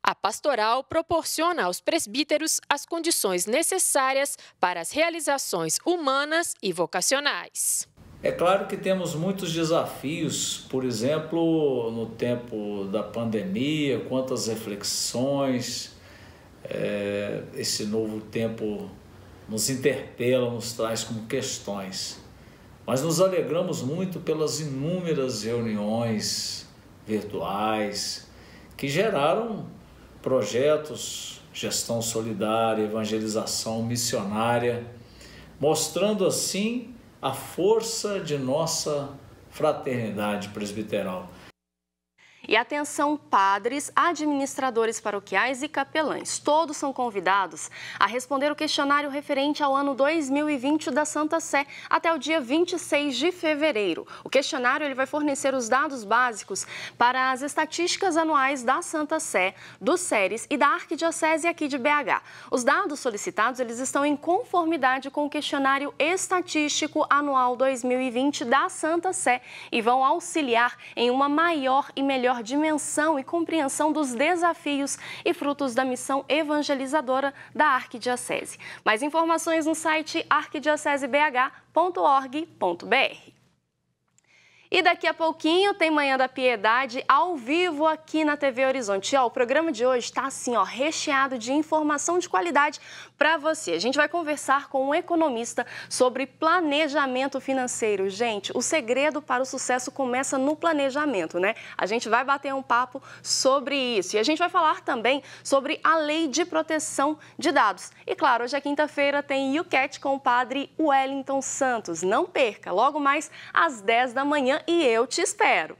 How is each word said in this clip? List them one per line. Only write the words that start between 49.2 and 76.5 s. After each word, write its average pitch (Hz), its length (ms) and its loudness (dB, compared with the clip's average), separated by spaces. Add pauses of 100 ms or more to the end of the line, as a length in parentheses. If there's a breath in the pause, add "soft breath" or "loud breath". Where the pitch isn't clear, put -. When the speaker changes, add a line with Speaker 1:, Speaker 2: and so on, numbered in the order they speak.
Speaker 3:
ao 269 140 2
ano 277 180 0
dois 277 360 2
mil 294 180 2
e 294 80 0
vinte 294 340 0
da 294 140 2
Santa 302 360 -2
Sé 277 260 -2 (240 loud breath)
até - 200 2
o 330 60 2
dia 311 240 0
vinte 311 320 0
e 359 60 -4
seis 294 400 -2
de 311 140 2
fevereiro. 277 760 0 (180 loud breath)
O 247 60 -12
questionário 277 560 0
ele 269 80 -4
vai 254 100 0
fornecer 277 480 0
os 254 160 -2
dados 262 360 0
básicos 220 600 0 (300 loud breath)
para 262 360 4
as 247 100 -4
estatísticas 320 720 0
anuais 285 460 2
da 262 180 2
Santa 311 400 -4
Sé, 190 340 0 (240 loud breath)
do 285 200 2
Ceres 214 500 0
e 285 80 0
da 285 120 4
Arquidiocese 320 800 0
aqui 330 220 -2
de 269 80 -4
B 277 140 0
H. 262 320 2 (280 loud breath)
Os 254 140 0
dados 294 340 2
solicitados 226 640 -2
eles 226 180 -4
estão 277 280 0
em 294 100 2
conformidade 320 920 0
com 294 160 -2
o 285 40 -6
questionário 277 680 0
estatístico 311 1120 0
anual 269 460 2
dois 262 280 0
mil 254 160 0
e 262 100 -2
vinte 269 320 0
da 277 280 4
Santa 339 420 -2
Sé 247 300 0 (280 loud breath)
e 233 120 0
vão 247 200 4
auxiliar 269 760 2 (180 loud breath)
em 240 140 2
uma 269 180 2
maior 285 640 2
e 269 80 -4
melhor 254 360 0
dimensão 302 800 0
e 262 60 -4
compreensão 311 680 0
dos 294 240 0
desafios 302 800 0 (280 loud breath)
e 339 100 2
frutos 285 400 -2
da 262 100 2
missão 269 440 -2
evangelizadora 277 1080 0 (180 loud breath)